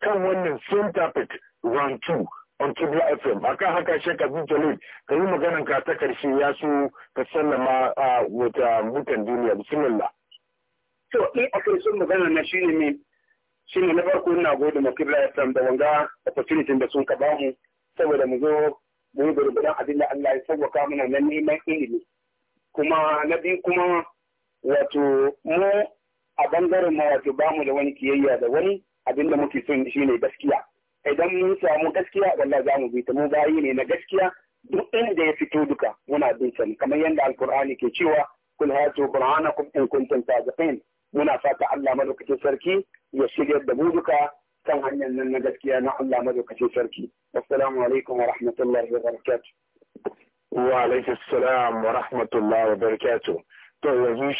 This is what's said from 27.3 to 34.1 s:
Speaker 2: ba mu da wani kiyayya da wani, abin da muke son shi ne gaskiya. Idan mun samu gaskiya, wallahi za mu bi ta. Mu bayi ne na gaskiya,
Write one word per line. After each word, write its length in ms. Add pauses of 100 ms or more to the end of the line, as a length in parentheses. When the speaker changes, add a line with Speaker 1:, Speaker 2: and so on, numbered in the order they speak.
Speaker 2:
ba 220
mu 100
da 80
wani 220
kiyayya 440
da 80
wani, 360 (260)
abin 200
da 80
muke 280
son 240
shi 160
ne 140
gaskiya. 420 (440)
Idan 280
mun 280
samu 320
gaskiya, 440
wallahi 280
za 120
mu 140
bi 120
ta. 100
Mu 160
bayi 320
ne 120
na 120
gaskiya, 460 (380)